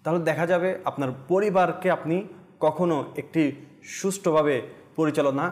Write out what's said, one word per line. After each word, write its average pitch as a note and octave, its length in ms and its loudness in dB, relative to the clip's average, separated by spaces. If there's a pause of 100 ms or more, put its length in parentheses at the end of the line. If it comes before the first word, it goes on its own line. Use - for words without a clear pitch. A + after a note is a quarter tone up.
তাহলে E3 240 0
দেখা D#3 220 0
যাবে F3 220 2 (160)
আপনার C#3 260 -2 (180)
পরিবারকে F#3 600 2
আপনি D#3+ 260 0 (440)
কখনো D#3+ 360 2 (200)
একটি D3 260 -2 (480)
সুষ্ঠুভাবে D#3 640 0 (420)
পরিচালনা D3 560 0